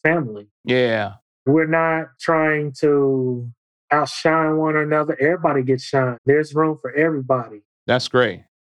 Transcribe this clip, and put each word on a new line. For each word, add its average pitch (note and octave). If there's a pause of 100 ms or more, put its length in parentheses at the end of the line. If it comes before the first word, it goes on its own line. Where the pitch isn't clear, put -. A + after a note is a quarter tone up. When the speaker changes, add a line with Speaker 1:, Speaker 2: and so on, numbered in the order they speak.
Speaker 1:
family. B2 (160)
Speaker 2:
Yeah. A2+ (320)
Speaker 1:
We're D#3
not D#3+ (120)
trying D#3
to C3 (400)
outshine D#3
one D#3
another. D3+
Everybody D3+
gets C3
shine. C3
There's D3
room D#3
for B2+
everybody. C3 (240)
Speaker 2:
That's B2
great. A2+ (200)